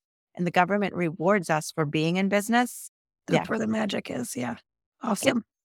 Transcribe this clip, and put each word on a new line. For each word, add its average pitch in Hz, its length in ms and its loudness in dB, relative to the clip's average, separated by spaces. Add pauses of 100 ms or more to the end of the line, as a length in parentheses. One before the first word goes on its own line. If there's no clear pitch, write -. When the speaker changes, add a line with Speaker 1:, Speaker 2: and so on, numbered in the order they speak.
(340)
Speaker 1:
and 180 140 -2
the 170 40 -2
government 185 440 2
rewards 175 540 0
us 156 220 -2
for 160 140 0
being 156 300 2
in 190 140 2
business, 220 600 0 (380)
Speaker 2:
That's 160 180 2
Speaker 1:
yeah. - 40 -6
Speaker 2:
where 220 100 -2
the 220 80 -2
magic 220 420 -2
is, - 260 -8
yeah. - 200 -6 (480)
Awesome. 240 360 0 (260)